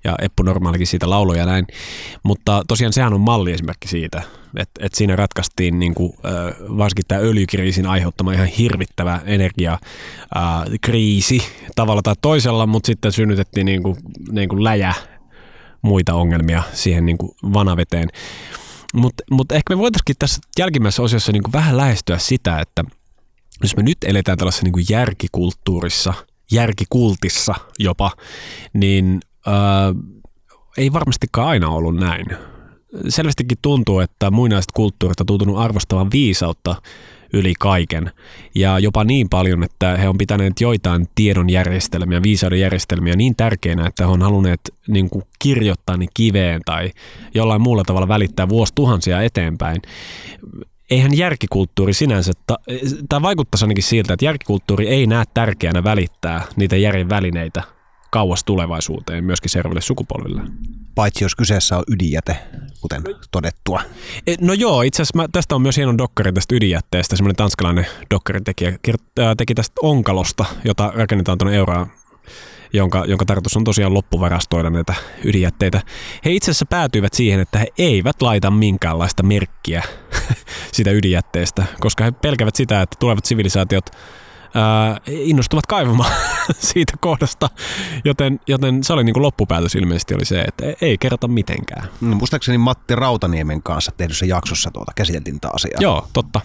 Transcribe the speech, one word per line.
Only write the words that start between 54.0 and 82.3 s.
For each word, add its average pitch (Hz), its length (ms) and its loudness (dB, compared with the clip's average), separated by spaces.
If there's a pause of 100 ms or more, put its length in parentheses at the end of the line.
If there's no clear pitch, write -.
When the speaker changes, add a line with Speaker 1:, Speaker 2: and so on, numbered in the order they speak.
Speaker 1:
että 87 120 0
järkikulttuuri 104 640 -2
ei 135 180 2
näe 113 180 2 (100)
tärkeänä 90 500 0
välittää 85 580 -2 (140)
niitä 92 200 2
järjen 98 320 2
välineitä 85 540 -2 (480)
kauas 92 340 0
tulevaisuuteen, 85 800 -4
myöskin 90 260 -2
seuraaville 85 300 -2
sukupolville. - 600 -6 (520)
Speaker 2:
Paitsi 104 300 0
jos 95 100 0
kyseessä 101 420 0
on 90 120 -2
ydinjäte, 80 480 0 (440)
kuten - 220 -8 (300)
todettua. 90 500 -4 (440)
Speaker 1:
E, 170 140 0
no 180 120 4
joo, 202 300 2
itse 139 200 0
asiassa 151 160 -2
mä, 165 140 0
tästä 165 220 0
on 131 80 2
myös 135 140 2
hieno 131 220 2
dokkari 107 340 0
tästä 95 220 0
ydinjätteestä. 90 640 0
Semmoinen 98 200 2
tanskalainen 90 500 0 (240)
dokkaritekijä 98 600 -2 (180)
kir-, 113 360 -2
ää, 113 120 2
teki 117 180 -2
tästä 113 280 -2
onkalosta, 104 600 2 (200)
jota 104 320 0
rakennetaan 98 420 0
tuonne 101 180 2
Euraan 90 340 0 (800)
jonka, 92 340 2
jonka 98 180 0
tarkoitus 95 320 0
on 110 80 2
tosiaan 101 300 2
loppuvarastoida 87 760 0
näitä 85 240 -2 (300)
ydinjätteitä. 95 560 2 (440)
He 160 80 2
itse 185 180 0
asiassa 156 160 0
päätyivät 127 480 0
siihen, 101 260 4
että 92 180 0
he 107 80 2 (120)
eivät 131 440 2
laita 104 280 2
minkäänlaista 95 720 2
merkkiä 92 600 0 (460)
<laughs> - 440 -6
sitä 101 180 2
ydinjätteestä, 92 720 0 (160)
koska - 240 0
he 117 80 2
pelkävät 117 440 0